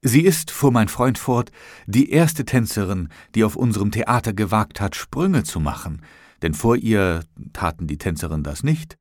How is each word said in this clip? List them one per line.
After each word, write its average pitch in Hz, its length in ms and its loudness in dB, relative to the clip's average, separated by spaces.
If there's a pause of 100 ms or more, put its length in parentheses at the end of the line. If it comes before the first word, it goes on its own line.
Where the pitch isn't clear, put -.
„Sie 131 200 4
ist“, 175 280 2
fuhr 139 220 2
mein 113 160 2
Freund 123 300 0
fort, 120 340 -2 (340)
„die 101 240 2
erste 160 340 2
Tänzerin, 98 640 -2 (260)
die 113 100 4
auf 107 100 0
unserem 104 380 0
Theater 117 400 0
gewagt 104 480 0
hat, 101 160 -4
Sprünge 160 480 0
zu - 160 -6
machen, 76 420 -6 (400)
denn 80 120 0
vor 117 220 2
ihr 95 480 2 (280)
taten 85 340 -4
die 73 120 -6
Tänzerinnen 80 440 -4
das 73 220 -8
nicht. 156 360 -2